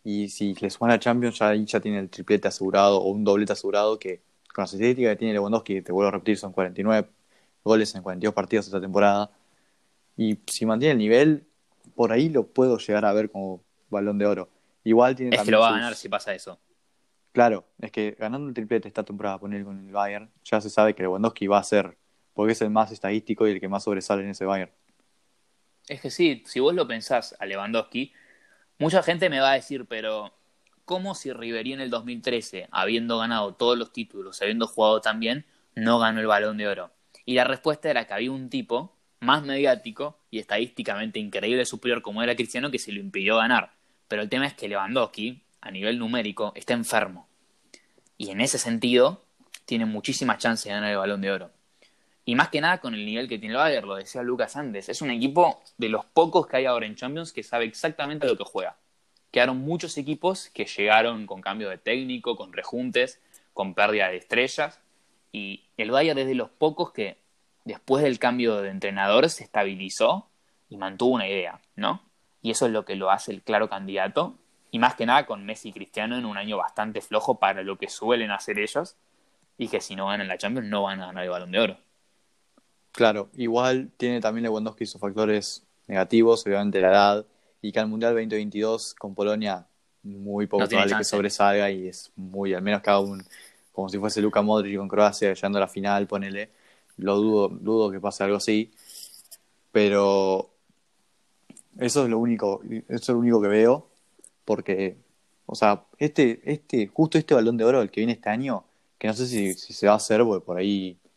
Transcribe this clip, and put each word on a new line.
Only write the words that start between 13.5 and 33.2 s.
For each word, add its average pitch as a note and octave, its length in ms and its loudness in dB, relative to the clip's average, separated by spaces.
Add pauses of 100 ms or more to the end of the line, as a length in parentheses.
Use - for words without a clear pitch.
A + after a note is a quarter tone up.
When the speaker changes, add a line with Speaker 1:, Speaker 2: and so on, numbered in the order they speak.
Speaker 1:
Balón G2+ 260 -2
de G2+ 100 2
Oro. F#2+ 220 0 (360)
Igual A#2+ 320 6
tiene B2+ 140 -4
Speaker 2:
Es - 40 -2
que A#2+ 40 6
Speaker 1:
también A2 180 2
Speaker 2:
lo G#2+ 40 8
va A2+ 80 8
a - 40 4
Speaker 1:
sus A2 80 2
Speaker 2:
ganar A#2 160 -4
si - 120 -14
pasa G2+ 260 -6
eso. F#2 240 -16 (760)
Speaker 1:
Claro, A2+ 320 4 (160)
es G#2+ 100 -10
que G#2+ 280 -4
ganando B2+ 300 -6
el B2+ 60 -10
triplete A2 340 -2
esta G#2+ 140 -6
temporada, G2+ 360 -6
poner G2+ 260 -8
con G2 220 -14
el G2 60 -20
Bayern, G2+ 380 -4 (140)
ya A2 160 0
se G#2 100 -8
sabe G#2+ 240 4
que - 80 -6
Lewandowski G2 460 0
va G2+ 100 6
a G2 60 -2
ser, F#2+ 340 0 (340)
porque G#2+ 200 2
es A2 100 -2
el G#2+ 80 0
más A2 220 2
estadístico A2 540 -2
y G#2+ 40 6
el F#2+ 100 -2
que F#2+ 80 -8
más G2 160 -4
sobresale G2 380 -2
en G2 80 -6
ese F#2+ 160 -6
Bayern. F#2+ 240 -2 (1160)
Speaker 2:
Es C#3+ 120 -12
que C3 100 -8
sí, D3 360 2
si - 140 -4
vos D3 140 4
lo E3+ 140 0
pensás A#2 500 -4
a G#2 60 -10
Lewandowski, G#2+ 680 -4 (680)
mucha D#3+ 240 4
gente F3 260 0
me C#3 120 -2
va C3+ 120 4
a - 20 4
decir, B2+ 320 -4
pero A2 460 -6 (540)
¿cómo F#3 280 -4
si - 180 -10
Ribery A#2 420 -6
en C3+ 60 -10
el B2+ 100 -6
dos A#2 160 -4
mil A#2+ 160 -10
trece, A2 480 -4
habiendo A#2 480 0
ganado A2 360 -2